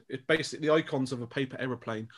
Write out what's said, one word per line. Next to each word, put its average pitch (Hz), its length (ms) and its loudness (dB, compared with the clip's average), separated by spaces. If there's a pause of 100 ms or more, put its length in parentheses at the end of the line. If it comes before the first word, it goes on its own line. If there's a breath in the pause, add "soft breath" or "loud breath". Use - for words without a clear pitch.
It 135 180 -8
basically 151 400 0
the 151 60 6
icons 139 400 2
of 120 80 -4
a 117 60 -6
paper 135 320 -2
aeroplane, 117 580 -4